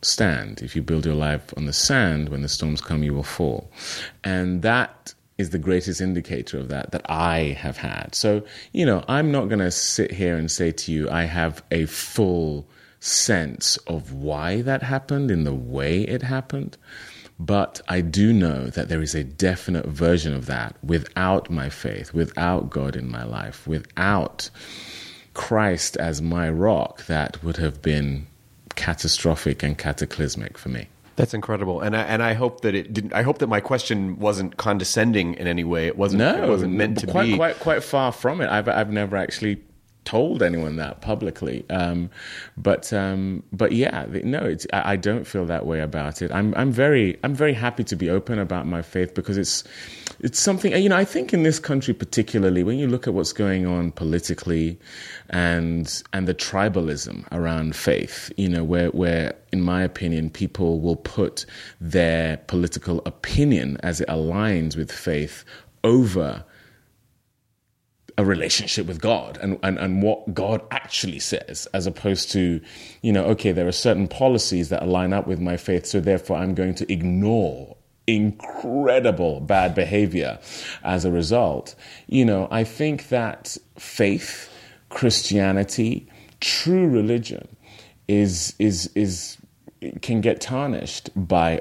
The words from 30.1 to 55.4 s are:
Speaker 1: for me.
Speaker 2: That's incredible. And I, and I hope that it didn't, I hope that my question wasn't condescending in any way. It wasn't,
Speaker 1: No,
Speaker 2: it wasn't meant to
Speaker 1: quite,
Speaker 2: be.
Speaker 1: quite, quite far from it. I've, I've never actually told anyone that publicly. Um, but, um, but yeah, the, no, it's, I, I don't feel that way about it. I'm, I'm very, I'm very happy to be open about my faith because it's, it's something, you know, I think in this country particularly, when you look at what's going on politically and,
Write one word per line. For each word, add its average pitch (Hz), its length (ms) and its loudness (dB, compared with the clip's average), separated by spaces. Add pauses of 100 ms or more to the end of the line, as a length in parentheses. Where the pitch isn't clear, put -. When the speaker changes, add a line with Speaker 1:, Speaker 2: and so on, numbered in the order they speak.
Speaker 1:
for - 120 -10
me. 60 180 -8 (260)
Speaker 2:
That's - 200 2
incredible. 101 460 -2
And 107 160 0
I, 110 60 0
and 110 200 0
I 113 120 2
hope 120 260 -2
that 101 160 0
it 98 160 -4
didn't, 104 200 -4
I 107 100 2
hope 139 160 2
that 127 100 0
my 107 100 2
question 101 640 -2
wasn't 98 360 0
condescending 104 800 2
in 87 140 -4
any 85 160 0
way. 82 240 0
It 82 80 -2
wasn't, 98 240 2
Speaker 1:
No, 147 240 2
Speaker 2:
it - 40 2
wasn't 92 260 2
meant 107 240 2
to - 100 -4
Speaker 1:
quite, 175 180 2
Speaker 2:
be. 104 100 4
Speaker 1:
quite, 160 220 0
quite 156 240 0
far 131 300 0
from 156 280 -2
it. 117 80 0
I've, 104 200 2
I've 104 220 2
never 104 260 0
actually 101 440 -2 (480)
told 123 340 2
anyone 82 340 0
that 73 260 -8
publicly. 87 560 -4 (100)
Um, 87 400 0 (480)
but, - 380 0
um, 95 480 -2 (100)
but 101 200 2
yeah, 113 340 0
the, 80 160 -4
no, 127 160 -2
it's, - 340 -2
I, 101 200 0
I 101 40 2
don't 104 300 0
feel 92 200 -2
that 80 200 -2
way 80 140 0
about 76 420 -4
it. 87 100 -4
I'm, 104 220 -2
I'm 131 180 2
very, 123 520 4
I'm 139 100 0
very 147 180 2
happy 120 320 -2
to 101 120 -4
be 85 120 -2
open 101 300 0
about 87 280 -2
my 85 140 -2
faith 90 340 -2
because 98 220 -2
it's, - 280 -2 (560)
it's - 200 -2
something, 190 320 2
you 196 160 4
know, 185 80 6
I 190 80 6
think 254 300 -2
in 170 80 6
this 156 160 6
country 135 340 0
particularly, 95 720 2
when 117 140 0
you 143 100 0
look 123 180 0
at 110 60 0
what's 87 220 0
going 95 320 2
on 87 260 0
politically 82 840 -2 (500)
and, 85 760 0 (120)